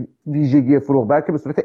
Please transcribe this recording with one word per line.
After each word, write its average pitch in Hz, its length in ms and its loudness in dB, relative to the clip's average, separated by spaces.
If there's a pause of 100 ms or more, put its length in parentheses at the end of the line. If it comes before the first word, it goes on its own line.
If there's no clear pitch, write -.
(280)
ویژگی 143 520 2
فروغ، 135 280 0
بلکه 156 240 0
به 151 60 -2
صورت 151 280 -6